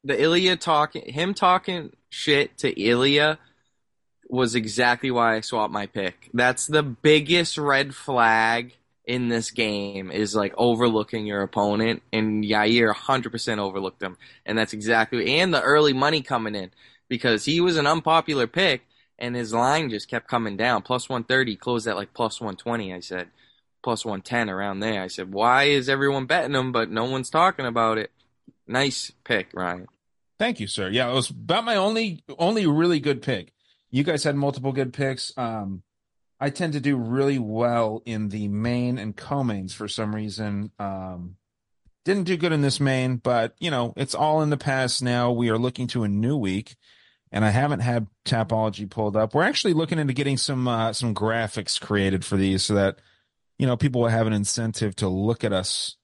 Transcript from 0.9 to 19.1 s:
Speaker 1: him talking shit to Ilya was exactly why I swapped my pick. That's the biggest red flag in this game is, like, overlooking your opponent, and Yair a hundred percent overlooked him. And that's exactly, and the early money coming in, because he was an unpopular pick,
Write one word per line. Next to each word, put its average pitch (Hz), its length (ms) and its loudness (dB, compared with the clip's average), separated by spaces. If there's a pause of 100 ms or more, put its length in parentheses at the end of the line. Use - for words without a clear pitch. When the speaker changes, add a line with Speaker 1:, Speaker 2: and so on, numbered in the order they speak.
Speaker 1:
him 170 220 -2
talking 180 580 0 (200)
shit - 480 0
to - 200 -2
Ilya 139 600 4 (920)
was 123 260 2
exactly 120 560 0
why 117 260 2
I 110 40 -2
swapped 110 320 -4
my 101 140 -4
pick. - 480 -6
That's 123 320 2
the 151 160 2
biggest 151 720 2
red 139 380 0
flag 117 800 2 (320)
in 120 240 -2
this 113 220 -2
game 101 580 -4
is, 101 240 -2
like, 101 240 0
overlooking 113 680 0
your 101 160 -4
opponent, 104 600 0 (100)
and 107 320 0
Yair 107 460 4
a - 20 0
hundred 131 400 -2
percent 113 260 -4
overlooked 98 440 -6
him. 92 160 -8 (260)
And 110 140 -2
that's 110 160 -2
exactly, 113 640 0
and 180 160 2
the 131 80 2
early 147 320 6
money 143 260 2
coming 113 340 -4
in, 95 180 -8 (360)
because 120 380 0
he 165 160 2
was 175 160 2
an 143 80 2
unpopular 156 600 2
pick, 160 360 0 (360)